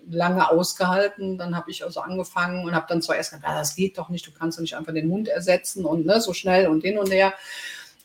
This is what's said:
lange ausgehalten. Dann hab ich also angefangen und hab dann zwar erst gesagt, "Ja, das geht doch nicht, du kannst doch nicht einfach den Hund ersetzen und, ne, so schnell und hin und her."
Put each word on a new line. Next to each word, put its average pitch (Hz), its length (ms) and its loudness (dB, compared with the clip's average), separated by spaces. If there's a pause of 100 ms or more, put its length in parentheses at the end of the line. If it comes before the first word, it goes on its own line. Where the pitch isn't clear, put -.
lange 175 420 4
ausgehalten. 190 840 2
Dann 175 180 -4
hab 165 140 -6
ich - 160 -10
also 175 160 -8
angefangen 180 640 -4
und 170 100 -2
hab 160 140 -2
dann 170 120 0
zwar 156 140 -2
erst 160 160 -4
gesagt, 147 160 -10
"Ja, 156 100 -2
das 147 200 -4
geht 190 200 0
doch 175 120 -8
nicht, 175 180 -8
du 156 40 -20
kannst 165 260 -6
doch 165 40 -8
nicht 160 140 -6
einfach 156 180 -8
den 156 160 0
Hund 208 200 -2
ersetzen 180 560 0
und, 156 200 0
ne, 208 140 4
so 202 140 -2
schnell 185 340 4
und 156 140 4
hin 196 160 0
und 196 120 0
her." 190 240 6 (720)